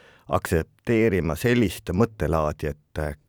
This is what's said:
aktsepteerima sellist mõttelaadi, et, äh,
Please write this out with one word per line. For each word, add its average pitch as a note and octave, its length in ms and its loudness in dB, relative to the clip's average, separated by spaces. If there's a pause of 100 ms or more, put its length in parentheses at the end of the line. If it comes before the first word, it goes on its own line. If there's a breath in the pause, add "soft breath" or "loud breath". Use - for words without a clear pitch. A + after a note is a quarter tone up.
(300 soft breath)
aktsepteerima F2+ 1040 0
sellist A#2+ 580 0
mõttelaadi, D#2 800 0
et, - 280 -12
äh, D2+ 140 -4 (140)